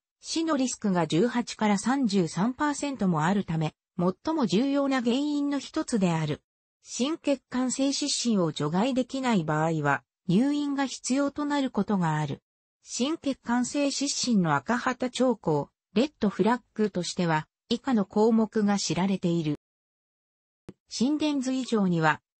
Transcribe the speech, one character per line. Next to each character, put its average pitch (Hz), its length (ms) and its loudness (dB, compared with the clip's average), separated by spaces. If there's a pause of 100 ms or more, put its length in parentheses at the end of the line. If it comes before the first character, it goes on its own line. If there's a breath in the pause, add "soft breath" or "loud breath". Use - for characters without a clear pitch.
(200)
死 - 240 -4
の 311 140 0
リ 262 100 0
ス - 60 -6
ク 202 180 -2
が 175 140 2
十 160 200 2
八 240 280 -4
か 214 140 0
ら 202 100 2
三 262 280 0
十 185 220 2
三 214 240 -2
パ 294 180 -2
ー 285 40 -2
セ 285 160 -4
ン 254 80 -8
ト 196 100 0
も 156 160 2
あ 180 80 2
る 202 120 0
た 165 120 -4
め、 156 180 -2 (240)
最 185 360 -2
も 285 120 0
重 220 240 2
要 277 180 0
な 269 120 0
原 233 160 0
因 285 320 -2
の 285 100 -2
一 - 280 -6
つ 233 120 -2
で 180 140 2
あ 160 120 0
る。 151 180 -6 (400)
心 294 340 -4
血 285 320 -2
管 247 240 -2
性 269 220 0
失 262 360 -2
神 208 80 2
を 165 140 0
除 147 160 -4
外 202 240 0
で 247 140 0
き 269 160 -6
な 254 100 0
い 180 120 2
場 156 200 0
合 160 180 0
は、 143 200 0 (240)
入 233 260 4
院 285 220 -2
が 277 100 0
必 - 300 -4
要 285 160 2
と 294 160 -6
な 285 140 -2
る 262 100 -2
こ 196 140 0
と 208 120 0
が 160 200 2
あ 151 100 0
る。 139 160 -8 (400)
心 294 340 -2
血 269 260 -6
管 240 220 0
性 285 260 0
失 - 400 -4
神 202 120 4
の 156 120 2
赤 226 220 0
旗 247 320 -4
兆 247 280 2
候、 147 340 -2 (240)
レ 220 100 4
ッ - 160 -4
ド 208 80 2
フ 190 160 0
ラ 233 140 2
ッ - 40 -14 (120)
グ 214 160 0
と 175 120 -4
し - 120 -8
て 180 120 0
は、 156 200 0 (240)
以 240 100 0
下 262 140 -2
の 202 100 2
項 214 280 2
目 220 320 2
が 202 140 2
知 - 160 -4
ら 175 120 0
れ 196 120 0
て 175 100 0
い 170 160 2
る。 147 120 -2 (1300)
心 285 300 0
電 294 220 0
図 254 120 -2
異 262 120 -2
常 202 240 0
に 170 120 2
は、 160 200 2 (200)